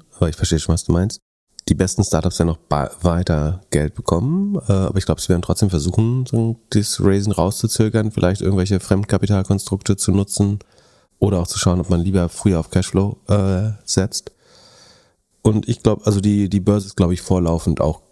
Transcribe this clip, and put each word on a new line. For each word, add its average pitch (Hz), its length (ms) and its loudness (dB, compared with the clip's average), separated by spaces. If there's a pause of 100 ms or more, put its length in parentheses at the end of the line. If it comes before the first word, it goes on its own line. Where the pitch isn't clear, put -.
(160)
Aber 85 140 0
ich - 80 -6
verstehe - 220 0
schon, 82 140 0
was 82 120 -2
du - 60 0
meinst. 90 280 0 (480)
Die - 80 2
besten - 280 0
Startups 85 360 -2
werden 82 100 0
noch 82 80 -4
ba-, 73 340 -4 (100)
weiter 85 680 0
Geld 76 240 0
bekommen. 175 600 -2 (120)
Äh, - 40 2
aber 95 260 0
ich 92 80 0
glaub, - 140 0
sie - 100 -4
werden 87 120 2
trotzdem 92 280 0
versuchen, 110 560 0
so 113 340 -2 (100)
das - 300 -2
Raisen 98 320 2
rauszuzögern, 110 800 0
vielleicht 95 300 0
irgendwelche 95 380 0
Fremdkapitalkonstrukte 98 1160 0
zu - 140 -2
nutzen 101 480 0 (600)
oder 98 200 2
auch 85 80 -2
zu - 100 -8
schauen, 90 220 2
ob 87 100 -4
man 87 120 2
lieber 90 280 0
früher 92 300 0
auf 80 100 -4
Cashflow, 98 480 0 (100)
äh, 101 440 0 (120)
setzt. - 480 -4 (1080)
Und 107 260 2
ich - 160 -4
glaub, 107 240 0
also 101 140 4
die, 101 280 2
die 98 100 0
Börse 101 280 2
ist, - 100 -6
glaub 90 140 4
ich, 90 100 -4
vorlaufend 82 600 0
auch 78 200 0 (100)